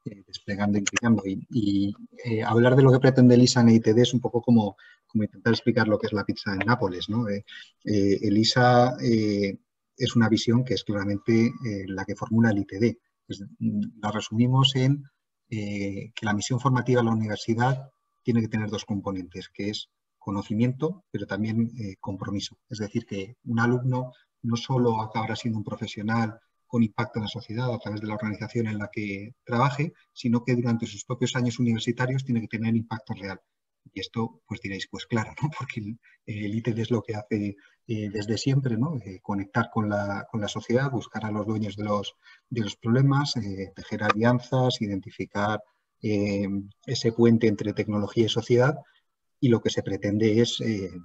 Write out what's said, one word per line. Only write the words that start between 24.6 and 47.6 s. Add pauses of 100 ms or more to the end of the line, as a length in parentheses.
acabará
siendo
un
profesional (280)
con
impacto
en
la
sociedad
a
través
de
la
organización
en
la
que (100)
trabaje, (200)
sino
que
durante
sus
propios
años
universitarios
tiene
que
tener
impacto
real. (520)
Y
esto,
pues
diréis,
"Pues
claro, (100)
¿no?".
<laughs>
Porque
el, (260)
el
I
T
D
es
lo
que
hace, (320)
eh,
desde
siempre,
¿no?
Eh,
conectar
con
la,
con
la
sociedad,
buscar
a
los
dueños
de
los, (340)
de
los
problemas,
eh,
tejer
alianzas,
identificar, (400)
eh, (380)
ese
puente
entre